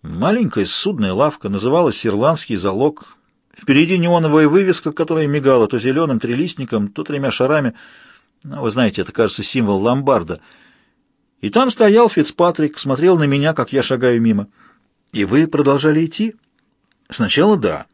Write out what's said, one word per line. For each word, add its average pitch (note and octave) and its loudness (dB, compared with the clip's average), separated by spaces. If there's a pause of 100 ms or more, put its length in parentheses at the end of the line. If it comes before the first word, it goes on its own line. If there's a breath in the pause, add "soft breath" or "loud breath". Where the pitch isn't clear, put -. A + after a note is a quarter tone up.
Маленькая A2+ -2
судная A2+ -2
лавка, A#2 -2
называлась A#2 0
«Ирландский A#2 -2
залог». G2+ -4 (400)
Впереди E3 2
неоновая D#3+ 2
вывеска, F3+ 0
которая D#3+ -2
мигала C3+ 2
то A#2+ -2
зеленым C3 0
трилистником, A#2+ -4
то D3+ -10
тремя C#3 -4
шарами. C3 0 (680 loud breath)
Ну, C#3+ -14
вы A#2 -2
знаете, G#2+ -2
это, - -8
кажется, G#2+ -2
символ G2+ -2
ломбарда. A#2+ -2 (1000 soft breath)
И G#2 -6
там B3 2
стоял A3 4
Фицпатрик, E3 0
смотрел D3 2
на D#3 2
меня, C#3+ 0
как C3+ -4
я C3+ 0
шагаю B2 0
мимо. G#2 0 (640 soft breath)
«И G2+ -2
вы C3+ 2
продолжали D3 2
идти?» G#3+ -4 (760)
«Сначала E3 2
да. G2 -4